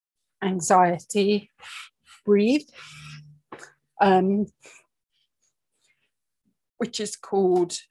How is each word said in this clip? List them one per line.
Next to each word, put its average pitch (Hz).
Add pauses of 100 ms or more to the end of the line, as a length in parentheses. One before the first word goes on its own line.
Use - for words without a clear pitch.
(420)
anxiety 185 (720)
breathe, 208 (1300)
um, 190 (2250)
which 233
is 208
called 180 (120)